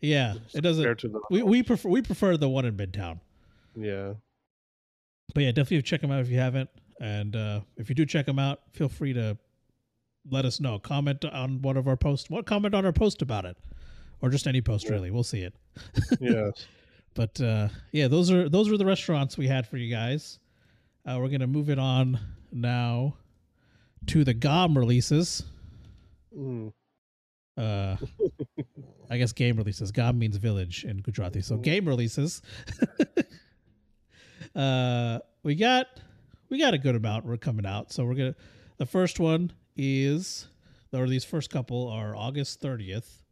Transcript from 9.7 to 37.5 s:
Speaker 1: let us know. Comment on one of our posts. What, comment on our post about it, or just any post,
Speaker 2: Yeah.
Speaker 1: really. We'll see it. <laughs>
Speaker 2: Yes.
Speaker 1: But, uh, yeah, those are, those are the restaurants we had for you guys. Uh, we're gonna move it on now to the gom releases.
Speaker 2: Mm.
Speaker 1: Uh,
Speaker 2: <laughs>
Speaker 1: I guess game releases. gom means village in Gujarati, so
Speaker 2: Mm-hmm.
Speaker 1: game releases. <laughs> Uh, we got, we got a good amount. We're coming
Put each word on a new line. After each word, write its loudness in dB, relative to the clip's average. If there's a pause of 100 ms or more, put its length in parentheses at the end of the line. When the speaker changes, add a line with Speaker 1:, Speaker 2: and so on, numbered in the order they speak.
Speaker 1:
let 0
us -2
know. -2
Comment -2
on -4
one 0
of 0
our 4
posts. 0
What, -4
comment 2
on 4
our 4
post 2
about -2
it, -10 (640)
or 2
just 2
any 2
post, 0
Speaker 2:
Yeah. -2
Speaker 1:
really. -2
We'll 0
see -4
it. -8 (300)
<laughs> 0
Speaker 2:
Yes. 0 (480)
Speaker 1:
But, -2
uh, 2 (220)
yeah, 2
those 4
are, 6
those 4
are 4
the 2
restaurants 0
we 0
had 2
for -10
you -4
guys. -4 (680)
Uh, -4
we're -2
gonna 0
move 0
it 2
on 2 (320)
now -2 (880)
to 6
the 4
gom 4
releases. 4 (960)
Speaker 2:
Mm. -8 (840)
Speaker 1:
Uh, -2 (520)
Speaker 2:
<laughs> -14
Speaker 1:
I -2
guess 2
game 2
releases. -2
gom 2
means 0
village -2
in -6
Gujarati, -4
so -4
Speaker 2:
Mm-hmm. -4
Speaker 1:
game 0
releases. -2
<laughs> -2 (1300)
Uh, 0 (220)
we 0
got, 4 (600)
we -2
got 4
a 0
good 2
amount. -2
We're -4
coming -4